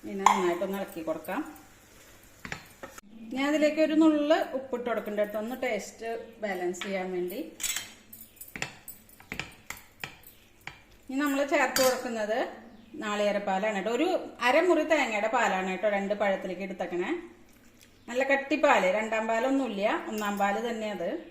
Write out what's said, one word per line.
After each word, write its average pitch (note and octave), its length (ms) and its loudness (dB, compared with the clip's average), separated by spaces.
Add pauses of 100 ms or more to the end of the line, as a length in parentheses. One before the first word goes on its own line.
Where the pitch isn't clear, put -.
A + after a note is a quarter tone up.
ഇനി G#3 100 -8
നന്നായിട്ടൊന്ന് G3 640 4
ഇളക്കി F#3 240 -8
കൊടുക്കാം. D#3+ 580 -6 (1700)
ഞാൻ C#4 140 0
അതിലേക്ക് D4+ 320 4
ഒരു D#4 120 6
നുള്ള് D#4 600 6
ഉപ്പിട്ട് - 380 -4
കൊടുക്കണ്ട G#3 300 -2
ട്ടോ, G#3 180 -2
ഒന്ന് A#3 240 -6
ടേസ്റ്റ് A3+ 800 -6
ബാലൻസ് F#3 400 -4
ചെയ്യാൻ F#3 300 -4
വേണ്ടി. F3+ 400 -4 (3500)
ഇനി C4 120 -4
നമ്മൾ C#4 240 2
ചേർത്ത് C4+ 400 2
കൊടുക്കുന്നത് B3 640 0 (460)
നാളികേരപ്പാലാണ് G3+ 920 -2
ട്ടോ. G#3+ 60 0
ഒരു D#4 400 0 (100)
അരമുറി D#4 420 4
തേങ്ങയുടെ B3+ 460 2
പാലാണ് F#3+ 500 0
ട്ടോ G#3+ 100 2
രണ്ട് G3 260 0
പഴത്തിലേക്ക് F#3+ 480 -2
എടുത്തേക്കണേ. F#3 500 -4 (960)
നല്ല B3+ 160 0
കട്ടിപ്പാല്, C4+ 640 4
രണ്ടാം A3 400 0
പാലൊന്നുമില്ല, A#3 840 0
ഒന്നാം G#3 300 -4
പാല് G3+ 320 0
തന്നെ A3 200 -4
അത്. F3+ 180 -4 (220)